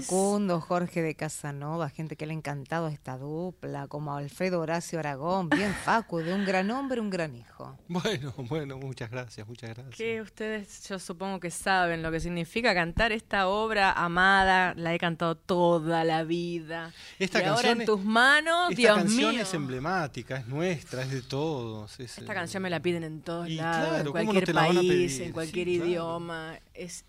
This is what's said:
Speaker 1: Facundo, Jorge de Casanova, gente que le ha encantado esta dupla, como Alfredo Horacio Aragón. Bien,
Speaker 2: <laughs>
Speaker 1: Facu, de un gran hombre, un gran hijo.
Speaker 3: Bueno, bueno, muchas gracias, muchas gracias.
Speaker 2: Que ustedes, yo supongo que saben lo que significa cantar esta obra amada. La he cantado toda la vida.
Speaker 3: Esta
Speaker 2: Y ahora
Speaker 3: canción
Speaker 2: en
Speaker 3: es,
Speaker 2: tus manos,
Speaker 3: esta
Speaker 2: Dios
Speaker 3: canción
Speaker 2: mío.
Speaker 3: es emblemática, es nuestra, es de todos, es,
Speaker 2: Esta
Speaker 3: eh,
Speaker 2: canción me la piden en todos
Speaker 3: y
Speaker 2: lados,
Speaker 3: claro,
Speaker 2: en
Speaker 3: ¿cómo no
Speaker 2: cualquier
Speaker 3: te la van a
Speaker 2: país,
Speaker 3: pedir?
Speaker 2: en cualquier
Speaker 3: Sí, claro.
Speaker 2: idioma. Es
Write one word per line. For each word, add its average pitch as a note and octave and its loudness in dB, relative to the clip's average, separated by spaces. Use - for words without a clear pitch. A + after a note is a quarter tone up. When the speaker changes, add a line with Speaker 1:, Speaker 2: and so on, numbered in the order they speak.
Speaker 1:
Facundo, F#3+ 2
Jorge F3 -2
de D#3+ -2
Casanova, D3+ -6
gente D#3 -8
que D#3 -8
le D#3 -6
ha D#3+ -4
encantado D3+ -4
esta C#3+ -8
dupla, C#3+ -8
como D3 -6
Alfredo F3 -2
Horacio E3 -2
Aragón. D#3 -2
Bien, F#3 2
Speaker 2:
<laughs> - -8
Speaker 1:
Facu, F3 0
de E3 -2
un G3+ 0
gran F#3+ 2
hombre, C4 -2
un G#3 -4
gran D#3+ -4
hijo. C3 -16
Speaker 3:
Bueno, E3+ -2
bueno, C#3 -6
muchas C3 -8
gracias, A#2+ -10
muchas A2+ -12
gracias. B2 -16
Speaker 2:
Que A3+ -4
ustedes, G#3+ -8
yo G3 -6
supongo F#3+ -6
que F3 -6
saben F3 2
lo D#3+ -2
que D#3+ 0
significa F3 0
cantar F3+ 2
esta G#3 0
obra G#3 4
amada. F#3 6
La E3+ -2
he E3+ 0
cantado E3 0
toda E3+ 4
la E3 2
vida. E3+ -4
Speaker 3:
Esta F#3+ 0
Speaker 2:
Y F3+ 4
ahora G3 4
Speaker 3:
canción A#3+ 4
Speaker 2:
en A#3 -2
Speaker 3:
es, G#3+ -4
Speaker 2:
tus G#3 4
manos, D4+ 6
Speaker 3:
esta F3 -2
Speaker 2:
Dios G#3+ 8
Speaker 3:
canción G#3 4
Speaker 2:
mío. A#3 -2
Speaker 3:
es F#3+ -4
emblemática, C#3 -4
es A#2 -10
nuestra, C#3+ -4
es C3 -6
de C3 -4
todos, B2 -4
es, A#2+ -12
Speaker 2:
Esta A#2 -10
Speaker 3:
eh, - -6
Speaker 2:
canción F3 -4
me F#3 -4
la E3 -2
piden E3+ 0
en D#3 -8
todos E3+ -6
Speaker 3:
y D#3+ -4
Speaker 2:
lados, D#3+ 0
Speaker 3:
claro, D#3+ 0
Speaker 2:
en D3 -2
Speaker 3:
¿cómo C#3 -2
no - 2
Speaker 2:
cualquier G3 4
Speaker 3:
te F3 2
la E3+ 6
van D#3+ 6
a - 6
Speaker 2:
país, F3+ 4
Speaker 3:
pedir? - -4
Speaker 2:
en E3+ -6
cualquier E3 -4
Speaker 3:
Sí, F3+ 2
claro. E3+ 0
Speaker 2:
idioma. E3 -4
Es F3 -12